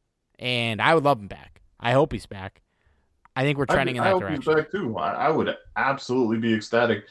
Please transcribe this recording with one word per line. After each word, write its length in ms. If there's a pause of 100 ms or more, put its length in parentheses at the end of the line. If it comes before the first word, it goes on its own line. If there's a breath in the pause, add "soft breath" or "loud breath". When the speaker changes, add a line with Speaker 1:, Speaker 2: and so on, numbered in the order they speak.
(400)
Speaker 1:
And 420
I 120
would 100
love 160
him 80
back. 340 (160)
I 140
hope 200
he's 140
back. 360 (720)
I 60
think 160
we're 100
Speaker 2:
I'd 60
Speaker 1:
trending 200
Speaker 2:
be, 40
Speaker 1:
in 60
Speaker 2:
I 40
Speaker 1:
that 60
Speaker 2:
hope 160
he's 140
Speaker 1:
direction. 120
Speaker 2:
back 160
too. 260
I, 280
I 40
would 240 (220)
absolutely 640
be 160
ecstatic 560